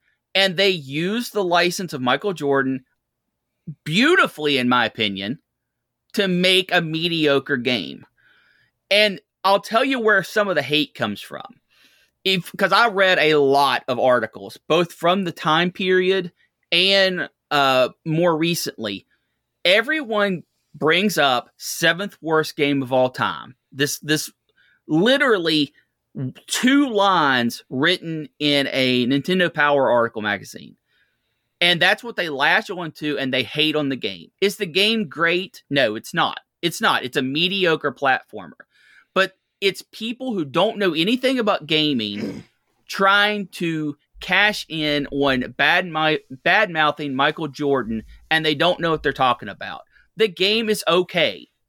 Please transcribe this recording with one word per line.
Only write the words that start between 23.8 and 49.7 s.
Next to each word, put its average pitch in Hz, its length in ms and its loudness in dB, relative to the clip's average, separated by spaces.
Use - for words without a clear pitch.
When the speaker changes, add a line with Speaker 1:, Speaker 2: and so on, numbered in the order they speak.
Speaker 1:
this 151 320 -4
literally 175 880 2
two 277 420 2
lines 160 800 2
written 156 600 -2
in 143 340 0
a 127 340 2
Nintendo 170 460 0
Power 147 380 2
article 117 320 0
magazine. 98 540 -8
And 175 200 2
that's 190 240 2
what 233 120 -10
they 175 120 -4
latch 160 420 0
on 170 220 -8
to, 151 260 -4
and 131 160 -4
they 127 80 0
hate 151 340 -2
on 151 140 0
the 135 60 -4
game. 95 340 -10
Is 196 160 0
the 208 100 -6
game 202 420 -2
great? 170 640 -4
No, 127 240 2
it's 110 200 -12
not. 147 260 -2
It's 165 180 -4
not. 170 240 0
It's 123 120 -8
a 139 60 0
mediocre 160 680 -2
platformer. 113 600 -4
It's 190 220 -2
people 233 520 -8
who 175 100 -2
don't 170 340 0
know 196 160 0
anything 247 440 0
about 202 280 -2
gaming 117 800 -2
Speaker 2:
<clears throat> - 220 -20
Speaker 1:
trying 202 600 0
to 156 480 -4
cash 202 480 0
in 151 420 -2
on 135 460 0
bad 170 300 2
mi-, 156 320 0
bad-mouthing 156 840 0
Michael 151 340 0
Jordan, 131 560 -2
and 160 140 0
they 156 100 0
don't 165 260 0
know 165 100 -2
what 156 120 -2
they're 139 100 0
talking 123 360 0
about. 95 340 -12